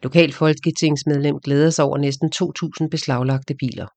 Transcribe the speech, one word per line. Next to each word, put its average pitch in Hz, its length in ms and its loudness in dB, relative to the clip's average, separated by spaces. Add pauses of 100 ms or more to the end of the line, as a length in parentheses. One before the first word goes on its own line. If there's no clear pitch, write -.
Lokal 147 280 4
folketingsmedlem 147 1080 0
glæder 143 300 2
sig 160 160 2
over 139 120 -2
næsten 143 340 -2
to 180 200 -4
tusind 160 400 -4
beslaglagte 135 680 -2
biler. 110 380 -6